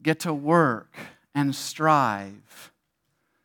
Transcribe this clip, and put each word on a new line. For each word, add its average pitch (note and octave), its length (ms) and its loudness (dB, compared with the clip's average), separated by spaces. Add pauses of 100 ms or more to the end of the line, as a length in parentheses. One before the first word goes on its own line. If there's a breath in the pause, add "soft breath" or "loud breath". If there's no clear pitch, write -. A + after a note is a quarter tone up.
get D#3 160 0
to E3+ 120 -6
work C#3+ 640 2 (380 loud breath)
and C#3+ 220 0
strive G#2+ 1160 -4 (720)